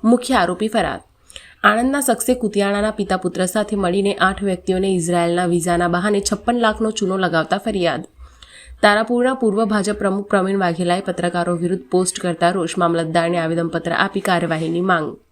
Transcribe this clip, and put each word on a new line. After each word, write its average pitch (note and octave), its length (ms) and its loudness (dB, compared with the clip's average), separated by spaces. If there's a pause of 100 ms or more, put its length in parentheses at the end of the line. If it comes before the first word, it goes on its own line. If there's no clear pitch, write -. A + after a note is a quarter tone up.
મુખ્ય A#3+ 360 2
આરોપી F3+ 380 0
ફરાર. D#3+ 240 -2 (640)
આણંદના B3 380 2
શખ્સે B3+ 340 0
કુતિયાણાના G3+ 560 0
પિતા G3 260 -2
પુત્ર F3+ 280 -2
સાથે G#3 300 -2
મળીને G3 420 0 (120)
આઠ F#3+ 140 -4
વ્યક્તિઓને F#3 520 0
ઇઝરાયેલના F3 520 0
વિઝાના F3 480 0
બહાને G3+ 260 0
છપ્પન A#3 460 -2
લાખનો G#3+ 240 0
ચૂનો F#3+ 260 -2
લગાવતા F3+ 520 0
ફરિયાદ. E3+ 420 -2 (720)
તારાપુરના A#3+ 580 4
પૂર્વ G#3+ 240 2
ભાજપ G#3 340 0
પ્રમુખ G3 320 -2
પ્રવીણ G3 300 2
વાઘેલાએ F3 400 0
પત્રકારો F3 540 -2
વિરુદ્ધ E3+ 360 -2
પોસ્ટ F#3 320 2
કરતા F3 320 2
રોષ, E3 220 -2
મામલતદારને E3+ 600 2
આવેદનપત્ર E3 540 -2
આપી F#3+ 340 0
કાર્યવાહીની E3 540 0
માંગ. F3 260 2 (240)